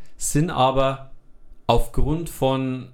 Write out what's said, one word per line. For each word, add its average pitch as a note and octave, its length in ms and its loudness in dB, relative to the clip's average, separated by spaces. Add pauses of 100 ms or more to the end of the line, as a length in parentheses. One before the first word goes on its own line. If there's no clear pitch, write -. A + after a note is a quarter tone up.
(160)
sind D#3 340 0
aber C3+ 600 0 (560)
aufgrund B2+ 600 2
von C3 640 -2